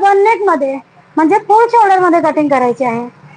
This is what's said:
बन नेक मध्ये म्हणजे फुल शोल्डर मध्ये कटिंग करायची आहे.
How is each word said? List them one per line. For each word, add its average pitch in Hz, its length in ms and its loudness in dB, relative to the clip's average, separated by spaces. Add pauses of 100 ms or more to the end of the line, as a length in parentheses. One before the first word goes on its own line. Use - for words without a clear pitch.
बन 392 220 2
नेक 415 260 0
मध्ये 269 280 -4 (380)
म्हणजे 311 220 2 (100)
फुल 440 200 2
शोल्डर 415 320 2
मध्ये 339 220 2
कटिंग 302 280 -2
करायची 254 360 -2
आहे. 240 240 -6 (280)